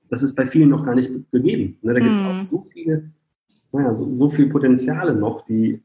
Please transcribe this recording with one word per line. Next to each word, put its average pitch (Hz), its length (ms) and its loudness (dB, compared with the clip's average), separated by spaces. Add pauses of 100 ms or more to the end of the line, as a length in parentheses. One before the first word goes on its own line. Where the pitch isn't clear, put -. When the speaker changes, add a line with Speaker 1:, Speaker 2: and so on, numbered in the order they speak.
Speaker 1:
Das 127 140 -4
ist 131 100 -2
bei 127 120 0
vielen 151 240 4
noch 127 140 2
gar 123 120 -2
nicht 127 160 0 (200)
gegeben, 135 520 0
ne? 117 100 0
Da 123 60 -2
gibt's 214 220 2
Speaker 2:
Mhm. 190 60 -4
Speaker 1:
auch 185 220 -6
so 190 140 -4
viele, 160 480 -6 (600)
naja, 135 220 -2
so, - 220 -6
so 135 140 4
viele 139 200 2
Potenziale 143 640 0
noch, 107 320 -4
die 110 400 0